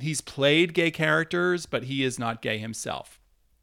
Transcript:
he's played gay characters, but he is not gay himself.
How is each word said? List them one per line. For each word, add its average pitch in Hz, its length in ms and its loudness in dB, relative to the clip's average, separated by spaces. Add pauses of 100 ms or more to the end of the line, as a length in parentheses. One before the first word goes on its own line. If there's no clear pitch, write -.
he's 143 200 -2
played 156 540 2
gay 165 160 4
characters, 160 760 0
but 123 180 -4
he 135 200 -2
is 127 140 -2
not 117 220 -4
gay 113 180 -4
himself. - 600 -8 (440)